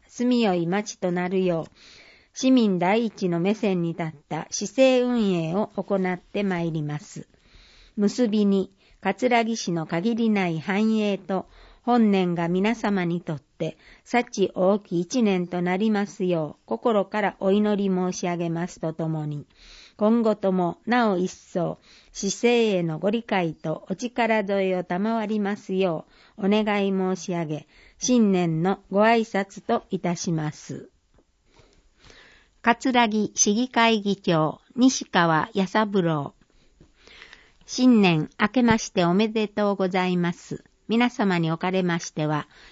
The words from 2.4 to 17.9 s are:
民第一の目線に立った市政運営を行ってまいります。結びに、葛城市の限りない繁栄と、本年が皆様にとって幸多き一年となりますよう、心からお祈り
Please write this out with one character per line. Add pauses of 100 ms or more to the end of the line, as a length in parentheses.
民
第
一
の
目
線
に
立
っ (200)
た
市
政
運
営
を
行
っ
て
ま
い
り
ま
す。 (640)
結
び
に、 (260)
葛
城
市
の
限
り
な
い
繁
栄
と、 (340)
本
年
が
皆
様
に
と
っ
て (260)
幸
多
き
一
年
と
な
り
ま
す
よ
う、
心
か
ら
お
祈
り